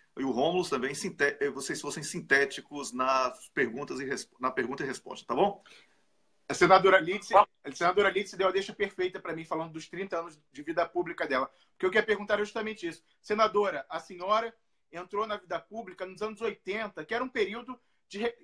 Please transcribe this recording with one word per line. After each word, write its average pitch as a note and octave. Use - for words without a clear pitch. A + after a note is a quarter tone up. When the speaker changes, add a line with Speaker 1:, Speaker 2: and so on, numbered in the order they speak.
Speaker 1:
e C3
o C3+
Rômulo E3
também, C3+
sinté-, D3
eh, C#3+
vocês C#3
fossem C#3+
sintéticos C#3
nas C3
perguntas C3
e C#3
resp-, C3
na B2+
pergunta C3+
e -
resposta, -
tá A#2+
bom? G3
Speaker 2:
A C3+
senadora F#3
Lídice, F#3
a G3+
senadora F#3
Lídice F#3+
deu F#3
a F#3
deixa G3
perfeita F#3
pra E3+
mim, D#3+
falando D#3+
dos D#3
trinta F3+
anos E3
de D3
vida E3
pública E3+
dela. C3+
Porque -
eu F#3
queria A3
perguntar G#3
justamente G#3+
isso. E3
Senadora, G#3
a D#3+
senhora G#3+
entrou F#3
na G#3
vida F3
pública F#3+
nos F#3
anos G#3+
oitenta, G#3
que A3
era A#3+
um C4
período A#3+
de G3
re-, A#3